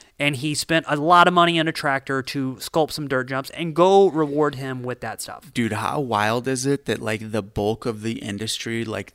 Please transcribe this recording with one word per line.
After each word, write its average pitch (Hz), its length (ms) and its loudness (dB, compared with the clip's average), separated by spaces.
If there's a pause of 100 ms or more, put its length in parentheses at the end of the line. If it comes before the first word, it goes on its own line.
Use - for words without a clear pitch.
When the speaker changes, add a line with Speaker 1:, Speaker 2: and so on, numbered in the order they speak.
(180)
Speaker 1:
and 143 200 0
he 151 180 -4
spent 160 340 0
a 147 60 2
lot 170 320 6
of 175 80 2
money 170 240 4
on 160 80 0
a 160 40 -2
tractor 135 520 -2
to 131 320 -6
sculpt - 380 -2
some 151 140 -8
dirt 131 220 -2
jumps, 135 220 -6
and 160 240 -6
go 190 340 8
reward 147 460 0
him 131 260 -8
with 123 200 -8
that 110 200 -10
stuff." - 320 -14
Speaker 2:
Dude, 113 200 0
how 107 260 -4
wild 117 480 0
is 131 180 -2
it 139 200 0
that, 107 140 -2
like, 110 320 -4
the 110 120 -2
bulk 107 420 -4
of 107 160 -4
the 113 120 -4
industry, 113 720 -6
like, 104 320 -8